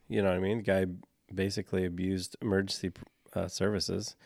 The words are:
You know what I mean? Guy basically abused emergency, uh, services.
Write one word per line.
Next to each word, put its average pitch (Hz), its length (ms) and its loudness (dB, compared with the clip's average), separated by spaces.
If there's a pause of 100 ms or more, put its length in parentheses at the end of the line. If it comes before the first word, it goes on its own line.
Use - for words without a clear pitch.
You 107 140 2
know 98 80 4
what 92 80 4
I - 40 0
mean? 104 200 2
Guy 95 240 4 (480)
basically 95 520 0
abused 92 560 -2
emergency, 98 500 0 (420)
uh, 90 140 -2
services. 98 680 -2 (100)